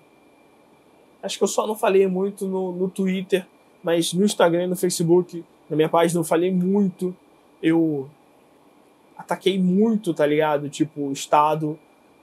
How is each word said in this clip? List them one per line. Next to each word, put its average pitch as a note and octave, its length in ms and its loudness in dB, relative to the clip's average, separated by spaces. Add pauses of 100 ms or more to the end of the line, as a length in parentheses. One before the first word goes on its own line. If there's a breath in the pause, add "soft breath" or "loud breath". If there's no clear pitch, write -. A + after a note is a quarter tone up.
(1200)
Acho G3 160 -8
que A3+ 60 0
eu G3+ 40 2
só G#3 180 -2
não G#3+ 100 -4
falei G3 300 4
muito G3 420 -4
no, F#3+ 240 -4
no F#3 180 -4
Twitter, F#3 580 -2 (360)
mas E3+ 300 0
no F#3 100 2
Instagram F3+ 420 2
e - 20 -4
no F3+ 80 -2
Facebook, F3 680 0 (240)
na D3 80 -6
minha D#3 140 2
página, E3+ 300 2
eu D#3+ 40 -2
falei F3 280 0
muito, F#3 640 0 (460)
eu D#3+ 480 0 (1080)
ataquei F#3 420 -2
muito, G3 540 0
tá D3+ 120 0
ligado? D3 440 0
Tipo, D3 380 -4
o C#3 40 -6
Estado, D3+ 680 0 (440)